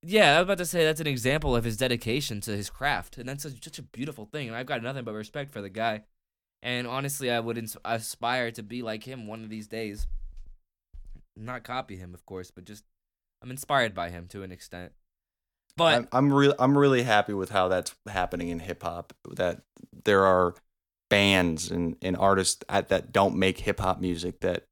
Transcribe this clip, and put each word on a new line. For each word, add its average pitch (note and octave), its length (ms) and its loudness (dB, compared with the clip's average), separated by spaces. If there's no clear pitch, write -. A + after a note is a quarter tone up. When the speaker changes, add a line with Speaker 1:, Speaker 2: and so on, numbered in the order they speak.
Speaker 1:
Yeah, F3 320 6
I D#3+ 40 8
was F3+ 60 4
about F#3+ 140 0
to F3+ 60 -2
say E3+ 180 2
that's D#3 180 2
an D#3 60 -2
example C3+ 480 0
of A#2 80 2
his A2+ 140 -2
dedication A#2+ 640 -2
to A2 140 -8
his G2+ 140 -6
craft, - 480 -4
and B2 100 -12
that's C#3 160 -10
such, C3+ 200 -14
such - 160 -16
a C#3+ 40 -16
beautiful A#2 420 -12
thing, C#3+ 220 -8
and A2+ 80 -10
I've B2 120 -6
got B2+ 160 -4
nothing C3 200 -6
but A2 120 -8
respect C3+ 360 -10
for G#2+ 100 -10
the G2+ 80 -10
guy. G#2+ 340 -2
And B2 240 -4
honestly, C3+ 440 -4
I A#2+ 80 2
would A#2 180 -4
ins-, A2+ 280 -10
aspire A#2 640 -4
to A2+ 120 -14
be A#2+ 180 -12
like A2 220 -8
him B2+ 240 -14
one A2 160 -12
of G#2+ 60 -14
these G#2+ 180 -12
days. G#2+ 400 -6
Not A#2 280 -12
copy B2 340 -8
him, F2+ 160 -14
of F2 120 -20
course, F#2 260 -14
but F2+ 140 -20
just, G#2 180 -18
I'm B2 80 -12
inspired C3 420 0
by F2 160 -6
him F2 200 -12
to G2 140 -14
an F#2 80 -14
extent. F2+ 400 -16
But D#3+ 200 6
Speaker 2:
I'm, A#2+ 160 0
I'm C#3 220 4
real, C#3+ 240 6
I'm C3 200 4
really C3+ 260 6
happy G#2+ 300 4
with F#2+ 180 -4
how F#2+ 160 2
that's F2+ 280 0
happening F2+ 400 -4
in E2+ 100 -4
hip F2 220 -10
hop, E2+ 320 -10
that F2 280 -2
there G2 200 6
are F2+ 300 6
bands F#2+ 600 4
and, E2+ 320 -2
and F#2 160 -2
artists F#2+ 520 2
at, G2 200 2
that - 220 0
don't G2 240 4
make F#2+ 240 2
hip - 200 -4
hop F#2 220 0
music F2+ 380 -4
that F2 320 -2